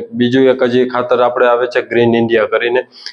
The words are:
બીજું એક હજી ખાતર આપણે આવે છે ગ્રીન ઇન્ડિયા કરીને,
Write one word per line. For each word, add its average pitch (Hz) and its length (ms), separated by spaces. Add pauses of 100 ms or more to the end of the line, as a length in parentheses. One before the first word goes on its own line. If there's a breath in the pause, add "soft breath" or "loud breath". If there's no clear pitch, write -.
(140)
બીજું 123 300
એક 127 200
હજી 123 220
ખાતર 123 360
આપણે 123 260
આવે 120 200
છે 123 140
ગ્રીન 117 340
ઇન્ડિયા 113 300
કરીને, 120 360 (320 loud breath)